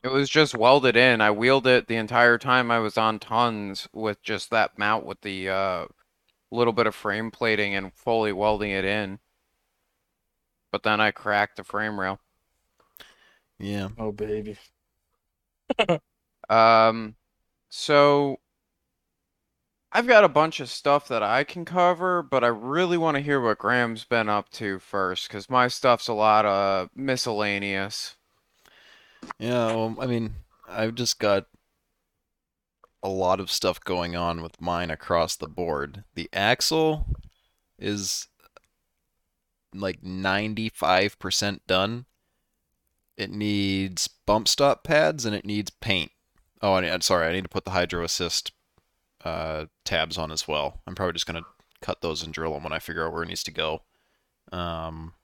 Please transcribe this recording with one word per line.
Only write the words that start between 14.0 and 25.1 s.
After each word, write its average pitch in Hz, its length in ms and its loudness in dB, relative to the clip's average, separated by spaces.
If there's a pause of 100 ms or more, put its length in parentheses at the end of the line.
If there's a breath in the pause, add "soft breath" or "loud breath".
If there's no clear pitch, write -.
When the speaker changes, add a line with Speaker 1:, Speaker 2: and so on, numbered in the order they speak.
Speaker 3:
baby. 107 440 -8 (1200)
<laughs> 175 220 0 (480)
Speaker 1:
Um, 113 680 4 (520)
so 143 720 2 (1500)
I've 240 140 2
got 220 180 10
a 180 40 6
bunch 156 320 2
of 127 100 -10
stuff - 380 2
that 113 140 0
I 117 220 2
can 170 220 -10
cover, 175 560 2
but 131 200 0
I 120 40 4
really 139 500 0
wanna 160 240 0
hear 143 180 0
what 113 200 2
Graham's 117 460 0
been 113 260 0
up 104 220 0
to 98 260 -6
first, 92 500 -4